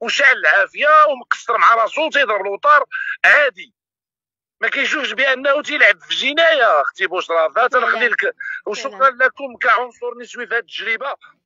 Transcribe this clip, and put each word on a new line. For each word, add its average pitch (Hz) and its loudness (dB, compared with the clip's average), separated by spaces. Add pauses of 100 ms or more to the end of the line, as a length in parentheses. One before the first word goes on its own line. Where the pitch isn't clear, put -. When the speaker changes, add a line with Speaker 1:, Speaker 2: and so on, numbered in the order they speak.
Speaker 1:
وشعل 254 2
العافيه 202 2
ومقصر 233 -4
مع 190 4
راسو 233 -2
تيضرب 214 0
الوتار 196 2 (400)
عادي، 254 2 (880)
ما 220 -2
كيشوفش 254 -4
بانه 277 0
تيلعب 247 2
في - -8
جنايه 269 2
اختي 175 -4
بشرى. 165 -2
فتنخلي 226 0
Speaker 2:
فعلاً. 240 0
Speaker 1:
لك، 202 -2 (320)
وشكراً 208 -10
Speaker 2:
فعلاً. 262 0
Speaker 1:
لكم 254 -6
كعنصر 240 -4
نسوي 233 -14
في 202 -6
هذه 233 -2
التجربه، 226 -8 (300)